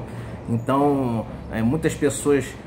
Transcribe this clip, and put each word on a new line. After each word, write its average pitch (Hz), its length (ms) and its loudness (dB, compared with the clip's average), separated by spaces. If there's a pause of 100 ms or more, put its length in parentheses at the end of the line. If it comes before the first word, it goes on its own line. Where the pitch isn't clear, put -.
(460)
então, 131 800 2 (260)
é, 113 120 -2
muitas 156 320 2
pessoas 143 500 2 (220)